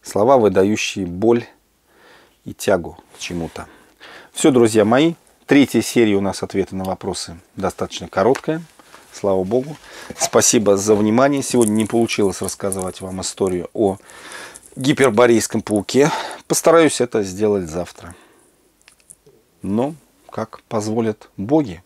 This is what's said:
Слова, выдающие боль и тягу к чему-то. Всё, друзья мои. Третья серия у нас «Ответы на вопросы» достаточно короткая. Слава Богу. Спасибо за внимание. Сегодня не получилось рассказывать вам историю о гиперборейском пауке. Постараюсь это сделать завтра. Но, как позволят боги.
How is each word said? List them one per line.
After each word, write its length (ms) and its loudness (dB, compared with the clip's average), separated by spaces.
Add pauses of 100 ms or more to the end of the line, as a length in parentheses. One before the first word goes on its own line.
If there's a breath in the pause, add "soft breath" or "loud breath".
Слова, 340 2
выдающие 680 2
боль 400 0 (960 soft breath)
и 100 -14
тягу 440 -2 (160)
к 40 -20
чему-то. 480 -10 (680 loud breath)
Всё, 180 4
друзья 340 4
мои. 300 2 (320)
Третья 360 4
серия 340 2
у 40 0
нас 220 -6
«Ответы 320 -4
на 100 -6
вопросы» 540 -8 (180)
достаточно 520 -8
короткая. 540 0 (500 loud breath)
Слава 320 -2
Богу. 320 -2 (400 loud breath)
Спасибо 600 2
за 180 2
внимание. 480 2
Сегодня 300 0
не 120 0
получилось 560 -2
рассказывать 640 -8
вам 180 -10
историю 540 -4
о 240 0 (760 loud breath)
гиперборейском 840 2
пауке. 500 0 (360 loud breath)
Постараюсь 560 4
это 200 -2
сделать 460 -2
завтра. 460 -12 (1500 soft breath)
Но, 340 -4 (360)
как 320 -12
позволят 720 -4
боги. 500 -2